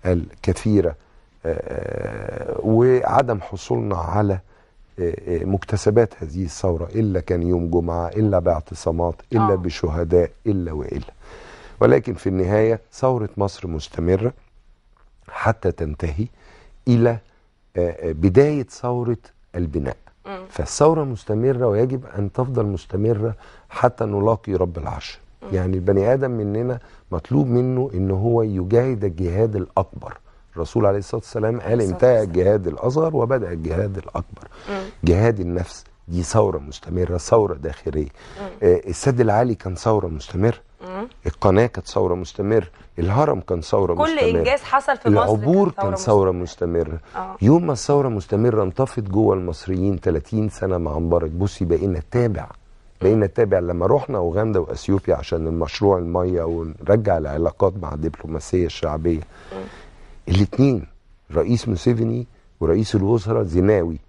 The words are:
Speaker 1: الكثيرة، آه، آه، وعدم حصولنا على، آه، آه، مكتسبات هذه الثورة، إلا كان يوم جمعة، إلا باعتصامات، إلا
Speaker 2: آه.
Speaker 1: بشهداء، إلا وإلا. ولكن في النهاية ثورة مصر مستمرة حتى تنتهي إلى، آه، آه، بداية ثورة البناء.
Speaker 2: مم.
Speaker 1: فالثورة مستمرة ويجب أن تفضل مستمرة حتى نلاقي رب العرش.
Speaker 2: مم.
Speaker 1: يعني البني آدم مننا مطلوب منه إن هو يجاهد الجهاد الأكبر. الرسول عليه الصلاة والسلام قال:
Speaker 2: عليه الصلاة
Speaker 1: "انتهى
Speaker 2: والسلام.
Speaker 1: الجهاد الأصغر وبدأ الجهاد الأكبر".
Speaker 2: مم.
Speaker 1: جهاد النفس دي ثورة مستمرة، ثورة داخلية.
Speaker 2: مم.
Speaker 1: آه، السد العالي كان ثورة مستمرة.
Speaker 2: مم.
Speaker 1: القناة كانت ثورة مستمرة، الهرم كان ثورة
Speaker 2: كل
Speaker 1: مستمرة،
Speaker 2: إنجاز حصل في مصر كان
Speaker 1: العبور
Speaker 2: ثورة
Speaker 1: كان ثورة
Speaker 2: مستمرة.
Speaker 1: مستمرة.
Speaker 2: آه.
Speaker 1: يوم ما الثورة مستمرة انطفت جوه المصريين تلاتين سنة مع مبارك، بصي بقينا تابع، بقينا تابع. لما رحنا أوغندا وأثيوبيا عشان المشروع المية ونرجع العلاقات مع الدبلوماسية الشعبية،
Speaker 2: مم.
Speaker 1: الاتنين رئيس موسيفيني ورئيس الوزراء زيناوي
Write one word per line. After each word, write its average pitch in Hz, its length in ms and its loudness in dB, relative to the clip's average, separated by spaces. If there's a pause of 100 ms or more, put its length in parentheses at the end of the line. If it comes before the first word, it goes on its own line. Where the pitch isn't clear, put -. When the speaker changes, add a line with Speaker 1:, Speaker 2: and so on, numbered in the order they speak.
Speaker 1:
الكثيرة، 92 840 0
آه، 73 40 -10 (520)
آه، - 1160 -8
وعدم 123 760 4
حصولنا 104 560 -4
على، 95 420 0 (600)
آه، 87 160 -2 (140)
آه، 85 160 -2
مكتسبات 104 760 0
هذه 82 220 -6
الثورة، 85 500 -4
إلا 101 260 0
كان 87 220 -2
يوم 85 280 0
جمعة، 85 380 0
إلا 101 300 2
باعتصامات، 85 760 -2 (180)
إلا 110 200 2
Speaker 2:
آه. - 40 4
Speaker 1:
بشهداء، 85 760 0 (160)
إلا 90 260 -2
وإلا. 71 400 -8 (680)
ولكن 120 340 4
في - 140 -4
النهاية 104 520 2 (120)
ثورة 123 440 -2
مصر 98 320 -4
مستمرة 87 640 -2 (960)
حتى - 440 0
تنتهي 78 540 -4 (640)
إلى، 117 220 4
آه، 113 80 -4 (580)
آه، 85 360 -2
بداية 127 500 4
ثورة 120 540 -4 (380)
البناء. 78 420 -4 (300)
Speaker 2:
مم. - 240 -10
Speaker 1:
فالثورة 156 540 2
مستمرة 123 600 -2
ويجب 127 380 0 (140)
أن 101 140 -4
تفضل 123 340 -2
مستمرة 104 680 -2 (360)
حتى - 340 0
نلاقي 104 500 -2
رب 87 240 0
العرش. - 420 -10 (220)
Speaker 2:
مم. - 100 -14
Speaker 1:
يعني 92 240 0
البني 98 360 2
آدم 131 180 0
مننا 117 480 -4 (320)
مطلوب 131 360 0
منه 127 480 0
إن 95 160 0
هو 113 320 2
يجاهد 110 640 0
الجهاد 95 520 0
الأكبر. - 600 -4 (380)
الرسول 101 300 0
عليه 101 120 4
الصلاة 110 220 -6
والسلام 113 400 -4
قال: 90 120 -6
Speaker 2:
عليه - 20 4 (100)
الصلاة 92 100 0
Speaker 1:
"انتهى 123 240 6
Speaker 2:
والسلام. 104 120 0
Speaker 1:
الجهاد 90 360 4
الأصغر 143 500 0
وبدأ 117 360 0
الجهاد 85 440 -2
الأكبر". - 520 -10 (220)
Speaker 2:
مم. 196 120 -4 (220)
Speaker 1:
جهاد 101 360 4
النفس 87 440 -6 (240)
دي 87 140 -2
ثورة 95 360 2
مستمرة، 82 580 -6
ثورة 101 380 2
داخلية. 73 540 -6 (320)
Speaker 2:
مم. 202 80 -10 (140)
Speaker 1:
آه، 90 240 6
السد 120 340 0
العالي 113 340 2
كان 92 200 -8
ثورة 104 320 0
مستمرة. 87 520 -2 (300)
Speaker 2:
مم. 196 200 -10 (180)
Speaker 1:
القناة 104 400 2
كانت - 200 -8
ثورة 92 280 0
مستمرة، 98 520 -2 (320)
الهرم 107 420 0
كان 87 200 -4
ثورة 90 340 0
Speaker 2:
كل 87 80 0 (140)
Speaker 1:
مستمرة، - 220 2
Speaker 2:
إنجاز 151 220 0
حصل 269 360 0
في 117 140 0
مصر 104 160 4
كان 110 80 2
Speaker 1:
العبور 175 360 2
Speaker 2:
ثورة 196 140 -6
Speaker 1:
كان 196 120 -2
ثورة 104 340 4
Speaker 2:
مستمرة. 87 520 -4
Speaker 1:
مستمرة. 78 180 -6 (160)
Speaker 2:
آه. - 260 -12
Speaker 1:
يوم 160 240 6
ما 151 60 0
الثورة 143 360 2
مستمرة 107 540 0
انطفت 117 400 -2
جوه 98 320 2
المصريين 92 680 -2
تلاتين 101 480 -2
سنة 95 300 -2
مع 80 200 -4
مبارك، 82 320 0
بصي 95 340 -2
بقينا 82 460 0
تابع، 117 360 -2 (560)
بقينا 104 240 4
تابع. 98 320 2
لما 87 280 0
رحنا 131 320 2
أوغندا 95 420 0
وأثيوبيا 90 560 0
عشان 80 300 -4
المشروع 85 520 0
المية 87 440 -2
ونرجع 85 760 0
العلاقات 80 540 0 (100)
مع 76 120 -8
الدبلوماسية 80 720 -4
الشعبية، 78 540 -2 (320)
Speaker 2:
مم. 95 100 -10 (640)
Speaker 1:
الاتنين 101 580 2 (480)
رئيس 107 340 0
موسيفيني 117 580 0 (340)
ورئيس 90 340 2
الوزراء 110 480 2
زيناوي 90 560 2 (100)